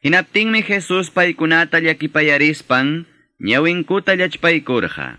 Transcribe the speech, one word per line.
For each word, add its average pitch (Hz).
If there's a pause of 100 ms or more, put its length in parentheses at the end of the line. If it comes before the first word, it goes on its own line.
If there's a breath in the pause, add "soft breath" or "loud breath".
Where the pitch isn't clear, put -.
Hinaptinmi 202
Jesus 185
paykunata 165
llakipayarispan, 151 (360 soft breath)
ñawinkuta 170
llachpaykurqa. 151 (120)